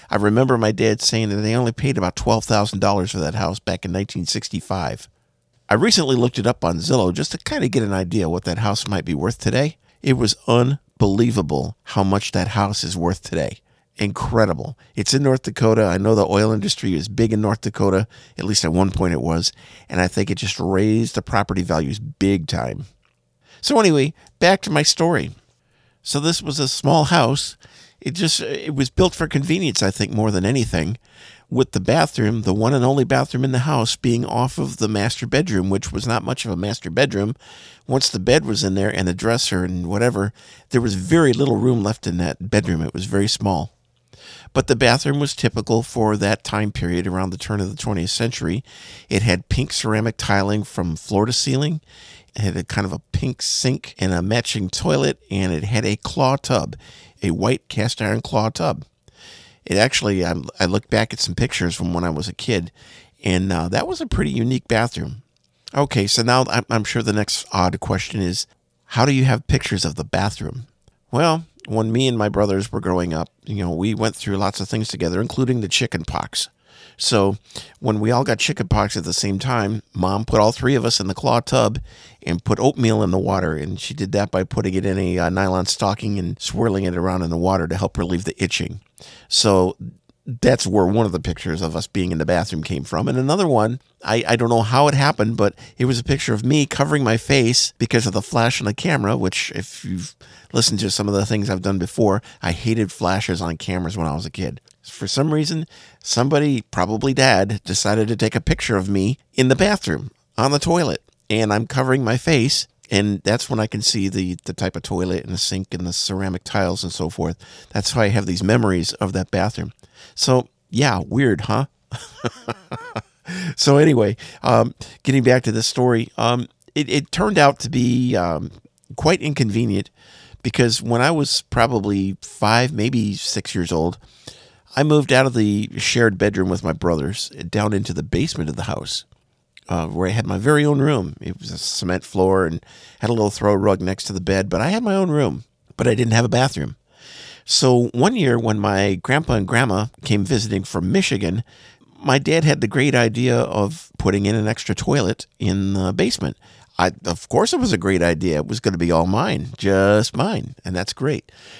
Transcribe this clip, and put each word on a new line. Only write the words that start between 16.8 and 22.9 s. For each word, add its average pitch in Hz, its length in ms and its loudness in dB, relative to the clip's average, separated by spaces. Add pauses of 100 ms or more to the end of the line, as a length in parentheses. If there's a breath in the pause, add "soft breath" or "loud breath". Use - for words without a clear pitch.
is 80 140 -4
big 110 240 0
in 107 80 0
North 107 220 0
Dakota. 101 440 0 (300 loud breath)
At - 80 -6
least 101 200 0
at 80 100 0
one 92 160 4
point 90 240 0
it 62 80 -2
was. 82 300 -2 (360 loud breath)
And 90 140 0
I 90 40 4
think 101 240 -2
it 92 60 -2
just - 240 -6
raised 107 540 2
the - 80 -4
property 101 400 -2
values 82 360 -2
big 98 480 0
time. 57 380 -6 (800 soft breath)